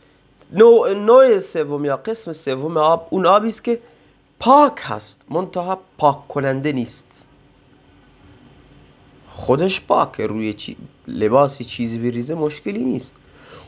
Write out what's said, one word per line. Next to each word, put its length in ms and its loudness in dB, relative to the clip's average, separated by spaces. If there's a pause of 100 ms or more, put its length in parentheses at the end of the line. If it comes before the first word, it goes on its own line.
(500)
نوع، 420 6
نوع 460 6
سوم 460 -4
یا 120 -2
قسم 340 -8
سوم 460 -6
آب 320 2
اون 160 -2
آبی 220 4
است 160 -8
که 160 -4 (600)
پاک 420 4
هست، 480 -12
منتها 500 -6 (180)
پاک 300 0
کننده 440 -4
نیست. 540 -10 (2000)
خودش 540 -2
پاکه، 460 -2
روی 260 -6
چی-، 240 -16 (300)
لباسی 560 0
چیزی 360 -8
بریزه 360 -6
مشکلی 480 -6
نیست، 320 -6 (520)